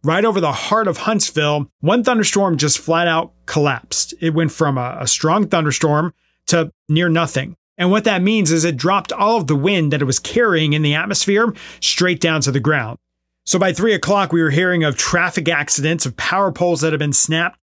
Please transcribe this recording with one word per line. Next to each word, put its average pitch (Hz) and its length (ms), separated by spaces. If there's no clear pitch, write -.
right 175 220
over 196 160
the 151 100
heart 214 360
of 170 100
Huntsville, 147 720
one 208 240
thunderstorm 202 540
just 139 220
flat 170 280
out 165 260
collapsed. - 720
It 165 140
went 160 180
from 143 280
a, 123 200
a 123 80
strong 185 400
thunderstorm 156 680
to 165 240
near 165 180
nothing. 165 480
And 180 140
what 208 140
that 190 180
means 202 280
is 165 140
it 160 120
dropped 180 360
all 220 240
of 180 80
the 151 100
wind 156 380
that 147 80
it 143 40
was 127 120
carrying 170 560
in 156 80
the 147 140
atmosphere 202 580
straight 180 380
down 160 220
to 135 100
the 139 80
ground. 120 380
So 185 140
by 185 140
three 214 200
o'clock, 190 400
we 170 80
were 160 80
hearing 175 340
of 143 140
traffic 175 500
accidents, 151 600
of 120 100
power 190 340
poles 170 300
that 156 120
had 151 60
been 147 140
snapped 165 460